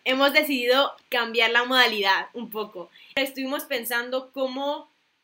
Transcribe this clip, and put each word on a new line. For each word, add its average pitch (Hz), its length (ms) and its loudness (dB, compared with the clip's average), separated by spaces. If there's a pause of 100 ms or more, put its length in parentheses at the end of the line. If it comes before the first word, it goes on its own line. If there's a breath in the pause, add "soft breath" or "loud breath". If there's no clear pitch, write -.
hemos 262 280 4
decidido 262 600 2 (160)
cambiar 226 400 0
la 240 140 4
modalidad 214 720 2
un 233 180 -10
poco. 208 400 -10 (240 loud breath)
Estuvimos 269 480 -4
pensando 247 720 -4
cómo 277 580 -4 (320)